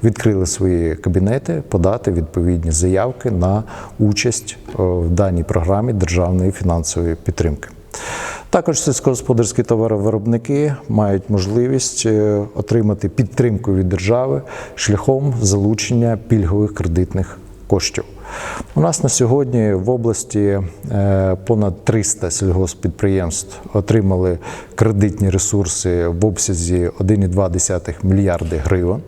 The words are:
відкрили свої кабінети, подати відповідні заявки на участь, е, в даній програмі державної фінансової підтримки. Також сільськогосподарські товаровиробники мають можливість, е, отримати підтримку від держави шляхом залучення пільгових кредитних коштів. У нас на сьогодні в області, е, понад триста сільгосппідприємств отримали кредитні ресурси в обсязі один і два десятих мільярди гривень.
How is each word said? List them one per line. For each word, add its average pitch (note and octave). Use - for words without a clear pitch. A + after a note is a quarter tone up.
відкрили G#2
свої E2+
кабінети, A2
подати G2
відповідні E2+
заявки F#2+
на G2
участь, G#2+
е, -
в F2+
даній F2
програмі G2
державної F2+
фінансової E2+
підтримки. D#2+
Також E3+
сільськогосподарські B2
товаровиробники A2+
мають G2+
можливість, A2+
е, G#2
отримати G#2+
підтримку G#2+
від F#2+
держави A#2+
шляхом C3
залучення G#2+
пільгових G#2
кредитних F2+
коштів. -
У D3+
нас D#3+
на C#3
сьогодні B2
в F#2+
області, G#2
е, G2
понад G#2
триста G#2
сільгосппідприємств F#2
отримали F#2+
кредитні G2+
ресурси F2+
в F2
обсязі F2
один G2
і F#2+
два F#2
десятих F2+
мільярди F#2
гривень. F2+